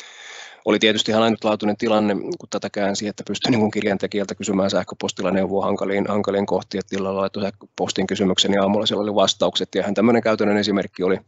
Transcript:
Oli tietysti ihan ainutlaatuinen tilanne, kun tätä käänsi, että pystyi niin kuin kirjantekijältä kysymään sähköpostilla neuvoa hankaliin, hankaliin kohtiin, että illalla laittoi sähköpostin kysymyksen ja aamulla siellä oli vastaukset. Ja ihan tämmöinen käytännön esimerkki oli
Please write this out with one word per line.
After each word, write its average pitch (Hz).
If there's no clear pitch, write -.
Oli 104
tietysti 107
ihan 110
ainutlaatuinen 107
tilanne, 107
kun -
tätä 101
käänsi, 101
että -
pystyi 107
niin 120
kuin 107
kirjantekijältä 101
kysymään 98
sähköpostilla 92
neuvoa 95
hankaliin, 98
hankaliin 101
kohtiin, 98
että -
illalla 95
laittoi 98
sähköpostin -
kysymyksen 98
ja 98
aamulla 101
siellä 101
oli 104
vastaukset. -
Ja 95
ihan 101
tämmöinen 117
käytännön 107
esimerkki 101
oli 92